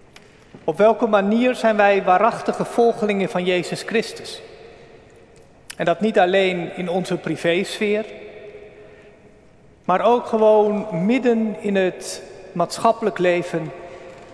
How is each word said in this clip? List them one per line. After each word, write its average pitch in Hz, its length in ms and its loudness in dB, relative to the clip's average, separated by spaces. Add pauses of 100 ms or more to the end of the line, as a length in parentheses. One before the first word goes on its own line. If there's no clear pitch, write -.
(640)
Op 156 140 -2
welke 220 300 4
manier 214 480 2
zijn 226 200 2
wij 202 280 4
waarachtige 185 640 0
volgelingen 208 640 0
van 180 160 -4
Jezus 180 360 -2
Christus? - 600 -6 (1400)
En 170 80 -4
dat 170 140 0
niet 214 200 0
alleen 185 560 0
in 180 140 -6
onze 180 280 -4
privésfeer, 190 880 -2 (1800)
maar 185 160 2
ook 233 240 2
gewoon 208 800 2
midden 233 540 2
in 202 160 -2
het - 480 -2 (280)
maatschappelijk 202 640 0
leven, 175 540 0 (640)